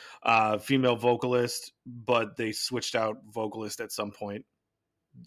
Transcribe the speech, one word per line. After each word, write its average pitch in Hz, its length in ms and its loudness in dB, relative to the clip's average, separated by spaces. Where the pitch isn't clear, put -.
uh, 110 340 6
female 131 380 2
vocalist, 120 760 0
but 117 500 -2
they 113 140 -2
switched - 460 -4
out 110 220 -2
vocalist 110 480 -6
at 107 120 -8
some 104 180 -6
point. 101 340 -10